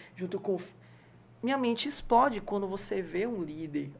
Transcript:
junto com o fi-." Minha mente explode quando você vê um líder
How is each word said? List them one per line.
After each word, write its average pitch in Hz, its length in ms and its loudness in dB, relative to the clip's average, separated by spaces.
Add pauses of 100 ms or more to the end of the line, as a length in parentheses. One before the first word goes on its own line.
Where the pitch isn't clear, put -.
(140)
junto 185 240 -4
com 196 160 0
o 175 40 0
fi-." - 140 -12 (720)
Minha 269 160 2
mente 240 300 2
explode 247 520 4
quando 196 280 -2
você 196 340 -2
vê 175 240 -2
um 226 160 -4
líder 147 580 -4